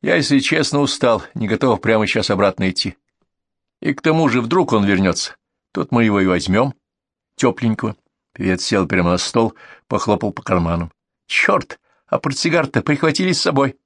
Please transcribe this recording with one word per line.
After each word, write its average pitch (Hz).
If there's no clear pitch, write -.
Я, 175
если 143
честно, 147
устал, 120
не 107
готов 113
прямо 110
сейчас 107
обратно 95
идти. -
И 135
к -
тому 160
же, 123
вдруг 151
он 104
вернётся. 95
Тут -
мы 120
его 101
и 92
возьмём, 95
тёпленького". 113
Певец 95
сел 98
прямо 87
на 92
стол, 113
похлопал 104
по -
карманам. 85
"Чёрт, -
а -
портсигар-то 147
прихватили 160
с -
собой?" 139